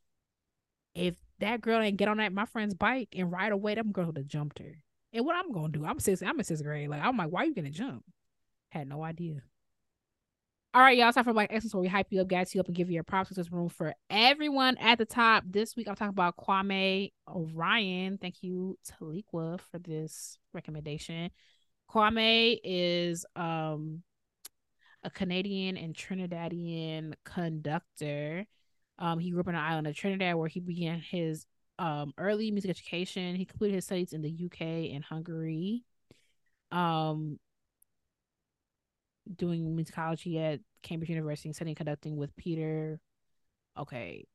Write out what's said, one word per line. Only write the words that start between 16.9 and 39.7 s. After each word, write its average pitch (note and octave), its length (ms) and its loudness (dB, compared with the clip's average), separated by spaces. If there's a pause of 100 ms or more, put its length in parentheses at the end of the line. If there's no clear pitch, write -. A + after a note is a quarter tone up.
Orion. F#3 880 -2
Thank - 240 -10
you, F#3 360 -4 (100)
Taliqua, E3 720 -8
for - 200 -12
this D#3 600 -8 (140)
recommendation. D#3 760 -8 (600)
Kwame A3+ 720 6
is, F3 640 0 (100)
um, D#3 680 -2 (1000)
a - 60 -8
Canadian F#3+ 680 -2
and D#3+ 180 -8
Trinidadian E3+ 1200 -6 (100)
conductor. D#3 1200 -4 (520)
Um, E3+ 220 -2
he F3 120 -2
grew F3 100 2
up F3+ 80 -4
on E3+ 60 0
the E3 40 0
island D#3 280 0
of D3 80 -4
Trinidad, F#3+ 400 0
where D#3+ 120 0
he F3 140 -6
began E3+ 400 -2
his, D#3+ 440 -4 (340)
um, D3 380 -2
early G#3+ 320 0
music G3+ 200 0
education. F3+ 680 -4
He F#3 80 -2
completed G3+ 320 0
his F3+ 100 -2
studies F3+ 280 -2
in D#3 80 -6
the D3 100 -4
U E3+ 160 -6
K E3 460 -4
and C#3+ 100 -8
Hungary, D#3+ 800 -4 (880)
um, D#3 680 0 (2000)
doing E3 400 -2